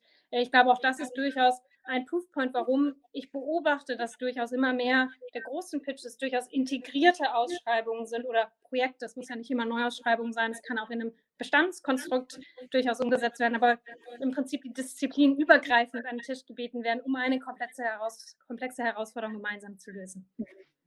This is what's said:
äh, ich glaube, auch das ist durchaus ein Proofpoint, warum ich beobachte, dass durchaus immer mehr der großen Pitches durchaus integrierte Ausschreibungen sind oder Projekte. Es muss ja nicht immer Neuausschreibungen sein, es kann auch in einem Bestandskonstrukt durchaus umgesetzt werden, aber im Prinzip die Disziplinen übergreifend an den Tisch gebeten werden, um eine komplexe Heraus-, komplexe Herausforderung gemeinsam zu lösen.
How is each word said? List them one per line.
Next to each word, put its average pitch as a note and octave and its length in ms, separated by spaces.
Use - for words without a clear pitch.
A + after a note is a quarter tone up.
äh, B3 120
ich B3 100
glaube, B3+ 180
auch B3 100
das C4 200
ist B3+ 140
durchaus C4 460
ein B3+ 200
Proofpoint, C#4 480
warum C4 400
ich - 180
beobachte, C#4+ 680
dass A#3 180
durchaus B3 360
immer B3+ 200
mehr B3+ 380
der - 80
großen D4+ 400
Pitches C4+ 340
durchaus B3+ 300
integrierte C#4 880
Ausschreibungen A#3 720
sind A#3 180
oder A3+ 260
Projekte. B3+ 420
Es A3 120
muss B3 120
ja A#3+ 80
nicht A#3 140
immer A#3 160
Neuausschreibungen A#3 640
sein, A3+ 200
es A3+ 100
kann A#3 160
auch A3 100
in A#3 140
einem A3+ 100
Bestandskonstrukt C4 1040
durchaus B3+ 320
umgesetzt A#3+ 360
werden, A#3 180
aber A#3+ 220
im C4 120
Prinzip C4+ 320
die A#3 100
Disziplinen C#4 640
übergreifend B3 720
an A#3+ 100
den A#3+ 80
Tisch C4 220
gebeten A#3+ 380
werden, A#3 180
um C4 140
eine B3+ 220
komplexe B3 460
Heraus-, A3 640
komplexe B3+ 360
Herausforderung A3 540
gemeinsam G3+ 420
zu - 120
lösen. F#3+ 360